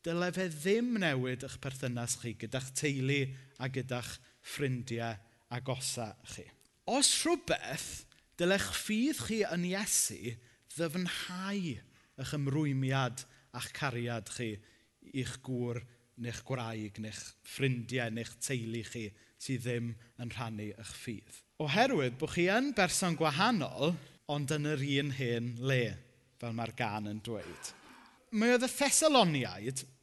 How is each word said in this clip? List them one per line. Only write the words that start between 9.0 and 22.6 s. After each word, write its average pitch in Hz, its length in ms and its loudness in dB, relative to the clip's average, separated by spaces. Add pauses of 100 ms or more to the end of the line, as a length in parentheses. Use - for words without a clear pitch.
chi 220 180 0
yn 175 240 0
Iesu 180 640 0 (400)
ddyfnhau 180 1040 -2
eich - 640 -10
ymrwymiad 135 880 0 (260)
a'ch 127 240 -8
cariad 120 560 -2
chi 113 220 -4 (580)
i'ch 127 320 -4
gŵr 120 380 -4 (420)
neu'ch 120 240 -6
gwraig 113 560 -4
neu'ch 107 180 -10 (220)
ffrindiau 120 720 0
neu'ch 117 240 -6
teulu 117 400 -2 (140)
chi 110 160 -6 (260)
sydd 120 300 -4
ddim 117 280 -2 (300)
yn 117 80 -8
rhannu 110 400 -6
eich - 320 -14
ffydd. - 380 -10 (180)
Oherwydd 156 560 4
bo' 151 160 -2
chi 175 160 4
yn 254 280 2